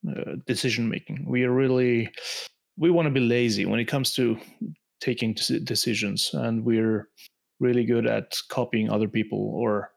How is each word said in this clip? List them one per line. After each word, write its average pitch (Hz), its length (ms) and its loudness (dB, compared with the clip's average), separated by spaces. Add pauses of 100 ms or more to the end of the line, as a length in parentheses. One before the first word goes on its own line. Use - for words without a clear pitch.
uh, - 280 -6 (100)
decision 117 420 -2
making. - 400 -6
We 127 160 0
are 123 80 2
really, 127 580 2 (680)
we 165 120 4
wanna 170 200 4
be 135 100 2
lazy 117 460 2
when 107 140 2
it 117 60 -2
comes 135 280 -2
to 117 240 2 (640)
taking 117 340 -2
deci-, 117 280 -2
decisions, 107 720 -2
and 117 320 -2
we're 110 460 2 (480)
really 123 260 2
good 117 220 2
at 110 280 -2 (140)
copying 113 400 -2
other 107 200 0
people 107 460 -2
or 104 420 -2